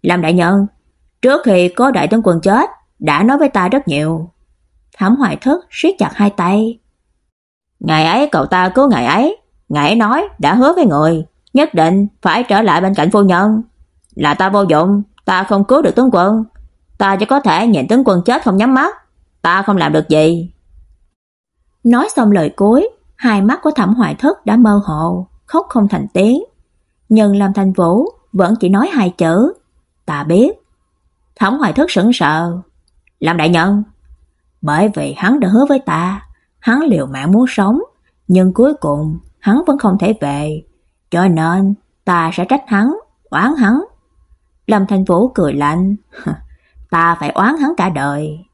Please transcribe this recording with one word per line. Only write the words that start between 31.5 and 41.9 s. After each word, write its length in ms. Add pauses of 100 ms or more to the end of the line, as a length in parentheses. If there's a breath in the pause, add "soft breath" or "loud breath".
Hoài 160
Thất 180
sững 220
sờ. 440 (600)
"Lâm 180
đại 120
nhân." 340 (800)
"Bởi 340
vì 180
hắn 260
đã 80
hứa 180
với 140
ta, 480 (320)
hắn 220
liều 240
mạng 260
muốn 160
sống, 340 (460)
nhưng 260
cuối 200
cùng 460 (200)
hắn 280
vẫn 100
không 200
thể 240
về, 420 (460)
cho 180
nên 460 (320)